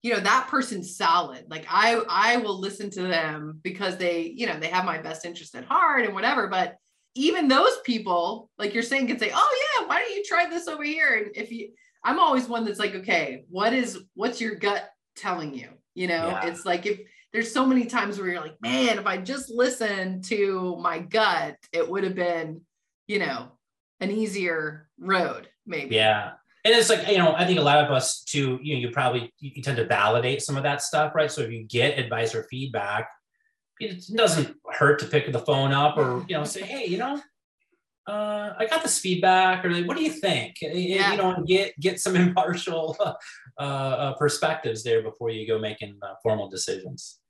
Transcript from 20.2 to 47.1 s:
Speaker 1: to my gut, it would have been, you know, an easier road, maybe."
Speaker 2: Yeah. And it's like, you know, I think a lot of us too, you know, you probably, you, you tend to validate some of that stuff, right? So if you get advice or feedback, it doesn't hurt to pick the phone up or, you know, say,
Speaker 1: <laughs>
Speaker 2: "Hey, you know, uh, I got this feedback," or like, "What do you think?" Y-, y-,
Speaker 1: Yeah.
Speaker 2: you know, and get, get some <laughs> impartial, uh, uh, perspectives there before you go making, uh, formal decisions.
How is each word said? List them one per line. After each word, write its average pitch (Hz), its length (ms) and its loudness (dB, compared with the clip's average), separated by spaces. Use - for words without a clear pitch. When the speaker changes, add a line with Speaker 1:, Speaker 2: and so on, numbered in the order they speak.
Speaker 1:
to 190 500 0
my 170 240 -2
gut, 175 560 0
it 170 160 0
would 190 160 -2
have 185 100 -2
been, 165 460 -2
you 208 100 0
know, 135 320 -4
an 196 120 -2
easier 180 760 -2
road, 180 480 -2
maybe." 139 300 -4
Speaker 2:
Yeah. 107 360 4
And 220 80 8
it's 233 160 6
like, - 160 4
you 196 120 4
know, 165 140 6
I 175 140 2
think 175 140 4
a - 20 2
lot 143 220 6
of - 80 0
us - 320 0
too, 131 360 -2
you 147 140 -4
know, 127 60 -2
you 120 100 -4
probably, 123 480 -2
you, 135 160 -14
you 131 80 -14
tend 135 140 -2
to 117 100 0
validate 113 560 2
some 139 140 -4
of 135 80 -4
that 143 180 0
stuff, 151 320 0
right? 151 160 2
So 151 120 -6
if 117 100 -4
you 113 100 -10
get 117 340 0
advice 117 380 -2
or 113 160 -2
feedback, 110 580 -4
it 196 240 -8
doesn't 160 400 4
hurt 147 260 4
to - 80 -6
pick 143 240 0
the 123 80 -2
phone 135 340 2
up 147 240 4
or, 127 320 0
you 175 80 -2
know, 147 60 -2
say, 151 200 -6
Speaker 1:
<laughs> 196 100 -10
Speaker 2:
"Hey, 269 160 -6
you 180 100 -2
know, 277 220 -4
uh, 208 520 -4
I 220 80 0
got 320 160 0
this - 160 -2
feedback," 185 680 4
or 180 60 0
like, 175 160 0
"What 269 100 -4
do 330 60 -2
you 311 80 0
think?" 147 520 -2
Y-, 151 100 -6
y-, 175 80 -4
Speaker 1:
Yeah. 196 320 2
Speaker 2:
you 202 60 0
know, 185 160 2
and 156 120 -4
get, 190 340 2
get 180 200 0
some 185 160 0
<laughs> 180 80 8
impartial, 175 760 0
uh, - 600 -6
uh, 135 520 -2
perspectives 147 680 0
there 113 200 2
before 113 280 -6
you 110 160 -6
go 110 120 0
making, 104 440 -8
uh, 98 200 -12
formal 104 260 0
decisions. 92 800 -8